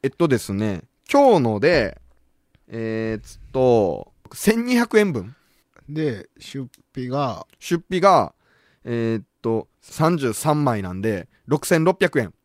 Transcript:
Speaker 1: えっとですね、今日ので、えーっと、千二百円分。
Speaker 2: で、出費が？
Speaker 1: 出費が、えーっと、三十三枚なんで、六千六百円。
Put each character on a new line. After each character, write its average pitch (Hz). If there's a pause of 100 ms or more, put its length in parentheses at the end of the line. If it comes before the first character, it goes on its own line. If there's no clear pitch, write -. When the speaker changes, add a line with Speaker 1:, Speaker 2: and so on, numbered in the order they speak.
Speaker 1:
え 135
っ 135
と 170
で 131
す -
ね、 101 (280)
今 269
日 -
の 110
で、 139 (680)
え 110
ー -
っ - (100)
と、 110 (220)
千 226
二 247
百 240
円 208
分。 113 (540)
Speaker 2:
で、 147 (100)
出 135 (240)
費 127
が？ 131 (120)
Speaker 1:
出 170
費 180
が、 165 (480)
え 117
ー 104
っ - (180)
と、 113 (140)
三 160
十 127
三 151
枚 113
な 90
ん 92
で、 101 (200)
六 -
千 165
六 185
百 160
円。 101 (140)